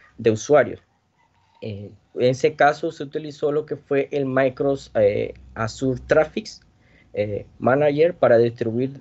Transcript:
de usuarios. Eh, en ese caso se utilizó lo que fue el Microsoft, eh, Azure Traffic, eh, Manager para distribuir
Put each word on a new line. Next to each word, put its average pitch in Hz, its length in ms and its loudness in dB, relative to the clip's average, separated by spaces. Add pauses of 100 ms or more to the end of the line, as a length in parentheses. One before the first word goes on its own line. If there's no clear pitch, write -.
(160)
de 113 140 2
usuarios. 110 500 2 (800)
Eh, 104 300 -12 (240)
en - 80 -4
ese 131 320 2
caso 151 380 2
se 156 100 -12
utilizó 147 500 -6
lo 151 140 -4
que 147 100 -8
fue 139 340 -4
el 143 160 -2
Microsoft, 135 720 -2
eh, 107 380 0 (200)
Azure 123 520 -4
Traffic, 156 420 0 (640)
eh, 104 340 -6 (120)
Manager 147 560 2
para 120 240 4
distribuir 120 640 -2